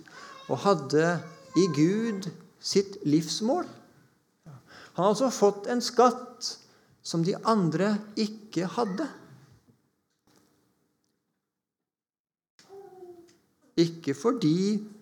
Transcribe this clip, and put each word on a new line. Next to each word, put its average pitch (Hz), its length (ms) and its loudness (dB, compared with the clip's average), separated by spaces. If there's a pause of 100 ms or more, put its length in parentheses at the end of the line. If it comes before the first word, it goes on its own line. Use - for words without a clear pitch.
(480)
og 139 160 -4
hadde 165 540 2 (400)
i 175 160 6
Gud 190 560 0 (280)
sitt - 480 -2
livsmål. 214 600 0 (800)
Han - 560 -12
har 196 120 4
altså 247 200 2
fått 202 360 2
en 247 160 -2
skatt - 720 2 (480)
som 165 180 -2
de 180 220 -2
andre 196 480 2 (240)
ikke - 560 -4
hadde. 233 320 -2 (4000)
Ikke 165 400 0
fordi 202 640 0 (200)